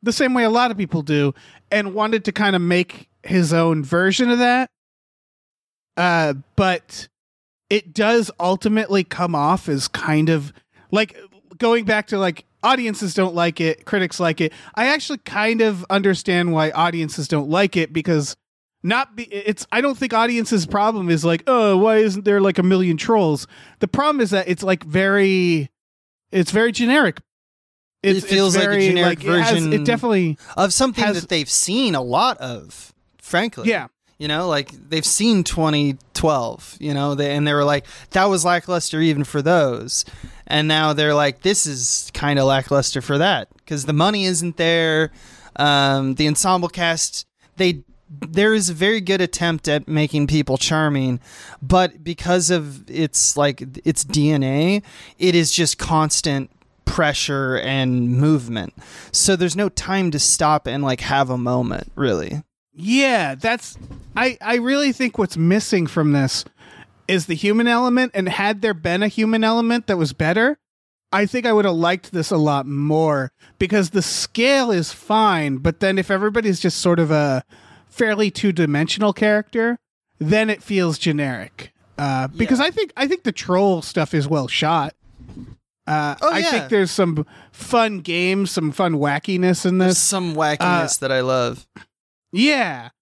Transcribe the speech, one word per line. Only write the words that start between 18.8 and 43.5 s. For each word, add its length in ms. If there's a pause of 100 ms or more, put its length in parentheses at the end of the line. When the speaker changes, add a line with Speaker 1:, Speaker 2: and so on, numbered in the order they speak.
Speaker 1:
not 340
be, 100
it's, 460
I 100
don't 160
think 160
audiences' 520
problem 440
is, 160
like, 220
"Oh, 300
why 200
isn't 260
there, 160
like, 180
a 60
million 320
trolls?" 500 (340)
The 100
problem 320
is 80
that 180
it's, 160
like, 220
very, 840 (640)
it's 200
very 200
generic. 480 (840)
It's, 220
Speaker 2:
It 60
feels 260
Speaker 1:
it's 80
very, 120
Speaker 2:
like 80
a 40
generic 320
Speaker 1:
like, 80
it 160
has, 80
Speaker 2:
version 220
Speaker 1:
it 100
definitely 540 (180)
Speaker 2:
of 180
something 300
Speaker 1:
has 160
Speaker 2:
that 80
they've 220
seen 460
a 60
lot 360
of, 560 (280)
frankly. 480
Speaker 1:
Yeah. 180 (300)
Speaker 2:
You 120
know, 200
like, 220 (180)
they've 160
seen 400
twenty 500 (180)
twelve, 680
you 120
know, 220
they, 200
and 120
they 60
were 100
like, 220 (260)
"That 140
was 180
lackluster 560
even 240
for 180
those." 600 (420)
And 220
now 240
they're 220
like, 280
"This 240
is 480
kinda 300
lackluster 580
for 160
that," 300 (180)